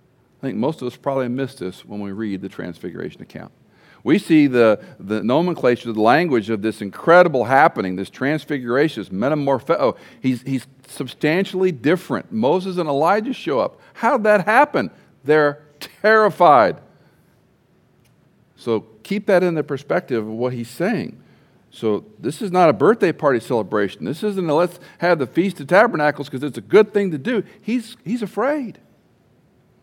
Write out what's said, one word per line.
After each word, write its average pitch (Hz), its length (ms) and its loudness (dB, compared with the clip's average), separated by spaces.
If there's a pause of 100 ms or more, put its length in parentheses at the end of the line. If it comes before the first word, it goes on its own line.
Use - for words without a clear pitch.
(380)
I 139 100 -10
think 131 100 -6
most 139 240 -4
of 127 60 -8
us 123 100 -10
probably 135 320 -4
miss 127 260 -6
this - 300 -12
when 104 160 -12
we 101 100 -10
read 98 300 -8
the 98 80 -10
Transfiguration 87 720 -12
account. - 320 -18 (480)
We 151 160 2
see 156 300 4
the, 117 320 4 (180)
the 101 260 -4
nomenclature, 127 680 0
the 110 80 -4
language 120 500 2
of 110 120 -4
this 107 200 -6
incredible 147 640 4
happening, 120 520 2
this 95 120 -8
transfiguration, 135 920 -4
this 85 60 -14
metamorpho. 139 880 -2 (240)
He's, 127 220 -2
he's 135 240 -6 (200)
substantially 180 840 -2
different. 135 580 -4
Moses 175 460 -2
and 170 100 -4
Elijah 180 460 0
show 139 260 -4
up. 101 200 -4 (160)
How'd 233 280 0
that 208 220 2
happen? 214 440 2 (360)
They're 147 340 2 (420)
terrified. 175 760 6 (1800)
So 113 300 -4 (180)
keep 202 220 -6
that 185 180 2
in 175 120 -2
the 151 80 -2
perspective 139 640 -4
of 110 80 -10
what 123 200 -4
he's 120 160 -10
saying. 175 520 -6 (480)
So 107 360 -4 (120)
this 143 240 -8
is 196 120 -6
not 180 160 4
a 143 40 4
birthday 170 380 2
party 139 300 -2
celebration. 104 640 -4
This 143 180 -6
isn't 190 260 -4
a 147 40 0
"let's 175 260 0 (200)
have 175 200 2
the 131 80 0
Feast 185 320 -2
of 139 80 -12
Tabernacles 156 640 2
'cause 135 140 -8
it's 139 140 -8
a 117 40 -8
good 208 320 4
thing 202 180 -2
to 156 60 -6
do." 208 260 -4 (180)
He's, 226 440 -6
he's 233 160 -6
afraid. 240 580 -4 (1040)